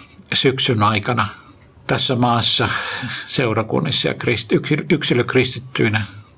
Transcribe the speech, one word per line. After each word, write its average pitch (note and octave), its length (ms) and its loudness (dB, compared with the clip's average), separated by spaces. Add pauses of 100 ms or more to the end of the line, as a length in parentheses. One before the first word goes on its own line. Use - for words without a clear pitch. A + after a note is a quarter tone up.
(320)
syksyn B2+ 500 2
aikana G#2+ 460 0 (580)
tässä C3+ 300 0
maassa A#2 520 2 (580)
seurakunnissa - 800 0
ja - 60 0
krist-, - 380 -2
yksi-, - 380 0
yksilökristittyinä B2 1160 0 (320)